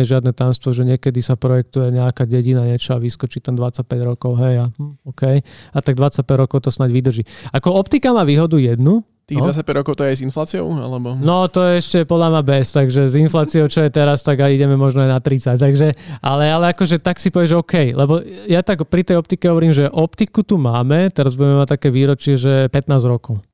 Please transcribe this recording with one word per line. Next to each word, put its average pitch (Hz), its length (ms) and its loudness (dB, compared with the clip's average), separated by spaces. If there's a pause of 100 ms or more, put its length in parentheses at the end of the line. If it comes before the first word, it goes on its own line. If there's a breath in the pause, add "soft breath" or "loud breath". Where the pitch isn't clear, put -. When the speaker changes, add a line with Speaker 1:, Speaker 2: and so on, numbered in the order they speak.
Speaker 1:
je 131 80 0
žiadne 127 160 0
tajomstvo, 127 400 -2
že 123 160 0
niekedy 127 320 0
sa 123 160 -2
projektuje 127 560 0
nejaká 123 320 -2
dedina, 123 400 0
niečo 120 320 -2
a 120 80 -4
vyskočí 120 400 -8
tam 123 160 -4
dvadsaťpäť 123 480 -6
rokov, 120 320 -4
hej, 123 240 0
a, - 80 -2
hm, 147 320 -12
OK. 135 400 -2 (320 loud breath)
A - 40 0 (100)
tak 127 80 0
dvadsaťpäť 139 400 0
rokov 135 240 0
to 135 80 -4
snáď 127 240 -2
vydrží. 123 300 0 (260 loud breath)
Ako 135 240 0
optika 247 400 0
má 226 80 2
výhodu 156 400 2
jednu. 127 400 2 (240)
Speaker 2:
Tých 143 160 -4
Speaker 1:
No. 139 80 2
Speaker 2:
dvadsaťpäť 151 320 -4
rokov 143 160 -4
to 143 80 -2
je 139 80 0
aj 131 40 -4
s 131 80 -8
infláciou, 160 440 -6
alebo? 127 480 -6
Speaker 1:
No, 175 320 2
to 180 160 0
je 175 160 2
ešte - 240 -2
podľa 170 240 2
mňa 160 160 2
bez, 135 240 0
takže 135 400 2
s 127 80 0
infláciou, 156 480 2
čo 147 160 -2
je 151 80 2
teraz, 147 320 0
tak 143 160 0
aj 139 160 2
ideme 139 240 2
možno 135 240 2
aj 131 80 2
na 131 80 0
tridsať. 127 400 -2
Takže, 139 300 4 (340 loud breath)
ale, 143 240 0
ale 170 320 0
akože 170 240 0
tak 180 160 -4
si - 160 -2
povieš, 170 320 2
OK, 135 320 0
lebo 147 240 2 (240)
ja 175 160 2
tak 165 240 -2
pri 180 160 0
tej 175 160 0
optike 175 320 -2
hovorím, 165 240 4
že 139 160 2
optiku 196 560 -2
tu 185 160 0
máme, 131 480 0
teraz 135 240 0
budeme 139 240 2
mať 139 160 0
také 143 160 0
výročie, 139 480 0
že 135 320 2
pätnásť 139 360 0
rokov. 120 360 -2 (120)